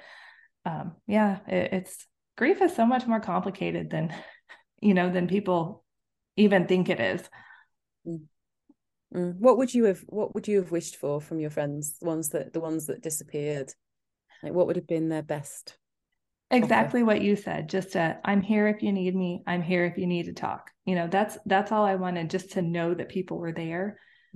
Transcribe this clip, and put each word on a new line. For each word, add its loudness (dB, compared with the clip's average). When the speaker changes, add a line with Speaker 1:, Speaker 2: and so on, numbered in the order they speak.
Speaker 1:
um, -8
yeah, 2
it, 0
it's, -8
grief 2
is 4
so 4
much 2
more 2
complicated -4
than, -2
<laughs> -20
you 6
know, 4
than 0
people 0
even 6
think 4
it 0
is. 0
Speaker 2:
Mm. -8
Mm. -2
What 8
would 0
you 4
have, 2
what -4
would -6
you 2
have -2
wished -4
for -2
from -8
your -4
friends, -6
the -6
ones -2
that, -6
the -2
ones -4
that -6
disappeared? -6
Like, -8
what 4
would 0
have -6
been 0
their -2
best -8
offer? 6
Speaker 1:
Exactly 2
what 4
you 4
said. -6
Just -4
a, 0
"I'm 2
here 2
if -2
you 0
need 0
me. -2
I'm -2
here 2
if -4
you -2
need 0
to -10
talk." -8
You 0
know, 0
that's, 0
that's 2
all 4
I 2
wanted, -2
just -6
to -2
know 0
that -8
people -6
were -6
there. -6